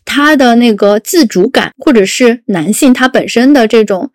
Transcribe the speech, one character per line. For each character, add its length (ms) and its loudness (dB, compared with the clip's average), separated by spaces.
他 320 0
的 200 2
那 180 2
个 260 0
自 260 -2
主 240 0
感， 280 -4
或 160 0
者 120 2
是 420 0
男 240 -2
性 220 2
他 140 0
本 200 -4
身 260 0
的 120 2
这 200 2
种 300 -6